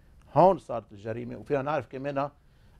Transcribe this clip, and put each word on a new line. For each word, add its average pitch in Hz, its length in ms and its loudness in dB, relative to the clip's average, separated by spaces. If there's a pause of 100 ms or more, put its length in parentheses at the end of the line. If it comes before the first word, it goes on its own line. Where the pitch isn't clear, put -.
(340)
هون 170 240 6
صارت 117 340 -8
الجريمة، 117 440 -8
وفينا 131 260 -2
نعرف 143 260 -4
كمان 143 420 -6 (500)